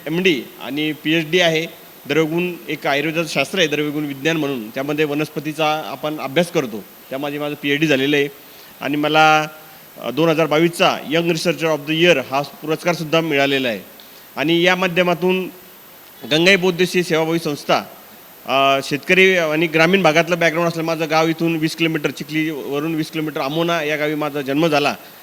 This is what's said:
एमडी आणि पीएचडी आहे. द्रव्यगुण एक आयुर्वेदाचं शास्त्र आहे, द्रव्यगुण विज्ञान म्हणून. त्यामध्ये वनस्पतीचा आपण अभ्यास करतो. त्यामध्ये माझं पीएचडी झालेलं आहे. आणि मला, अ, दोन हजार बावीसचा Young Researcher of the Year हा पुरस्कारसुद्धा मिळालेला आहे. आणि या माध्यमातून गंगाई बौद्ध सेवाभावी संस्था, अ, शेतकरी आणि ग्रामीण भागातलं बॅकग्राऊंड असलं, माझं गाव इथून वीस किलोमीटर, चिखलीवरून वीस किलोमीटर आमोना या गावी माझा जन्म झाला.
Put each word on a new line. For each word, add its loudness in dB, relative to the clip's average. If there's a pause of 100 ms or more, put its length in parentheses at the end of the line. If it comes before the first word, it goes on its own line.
एमडी 0 (220)
आणि -4
पीएचडी -2
आहे. 2 (420)
द्रव्यगुण 0 (140)
एक -6
आयुर्वेदाचं -2
शास्त्र -2
आहे, 2
द्रव्यगुण -4
विज्ञान -2
म्हणून. -4
त्यामध्ये -2
वनस्पतीचा -4
आपण -8
अभ्यास -2
करतो. -4 (260)
त्यामध्ये -6
माझं -6
पीएचडी 2
झालेलं 2
आहे. 2 (540)
आणि -2
मला, 4 (520)
अ, -6
दोन 2
हजार 2
बावीसचा 2 (140)
Young 0
Researcher -2
of -2
the 2
Year 6 (100)
हा 0
पुरस्कारसुद्धा -2
मिळालेला 0
आहे. -4 (560)
आणि 2
या 4
माध्यमातून 0 (840)
गंगाई 4
बौद्ध 2
सेवाभावी 0
संस्था, -2 (680)
अ, 2
शेतकरी 2
आणि 0
ग्रामीण 4
भागातलं 4
बॅकग्राऊंड 2
असलं, -4
माझं -2
गाव 2
इथून 0
वीस -2
किलोमीटर, 0
चिखलीवरून -4
वीस -4
किलोमीटर -4
आमोना 0
या -2
गावी -2
माझा -4
जन्म 0
झाला. 0 (280)